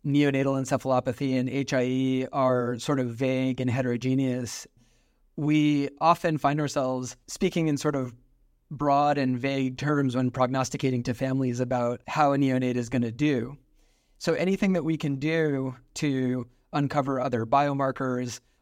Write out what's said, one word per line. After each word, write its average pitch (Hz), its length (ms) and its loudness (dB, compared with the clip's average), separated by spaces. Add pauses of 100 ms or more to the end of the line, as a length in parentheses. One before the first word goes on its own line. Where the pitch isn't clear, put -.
neonatal 139 560 2
encephalopathy 131 800 0
and 127 80 0
H 135 260 -4
I 127 100 2
E 131 500 0
are 123 460 0
sort 143 200 -2
of 123 100 -2
vague 131 520 -2
and 127 80 0
heterogeneous, 127 960 -2 (720)
we 147 520 2 (100)
often 160 380 2
find 147 220 0
ourselves 131 560 -4 (120)
speaking 170 400 0
in 147 100 2
sort 147 180 0
of 127 180 -4 (560)
broad 147 480 2
and 127 220 2
vague 131 380 -2
terms 143 380 2
when 127 140 2
prognosticating 127 720 0
to 127 100 -2
families 131 460 -2
about 123 480 0
how 147 260 4
a 139 40 2
neonate 127 380 2
is 120 140 -4
gonna 120 220 0
do. 135 440 0 (640)
So - 160 0
anything 190 400 0
that 170 100 0
we 160 140 0
can 143 180 -2
do 139 600 -2 (200)
to 127 520 -2 (260)
uncover 139 460 0
other 123 260 -2
biomarkers 135 920 0 (220)